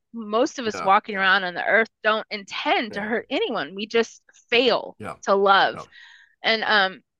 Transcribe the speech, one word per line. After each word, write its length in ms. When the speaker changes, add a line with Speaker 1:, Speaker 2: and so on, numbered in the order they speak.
Speaker 1:
most 460
of 80
us 140
Speaker 2:
Yeah, 20
Speaker 1:
walking 320
Speaker 2:
yeah. 60
Speaker 1:
around 240
on 100
the 100
earth 240
don't 280
intend 640
to 80
Speaker 2:
Yeah. 20
Speaker 1:
hurt 260
anyone. 460
We 120
just 340
fail 500
Speaker 2:
Yeah. 240
Speaker 1:
to 120
love. 420
Speaker 2:
Yeah. 80
Speaker 1:
And, 200
um, 380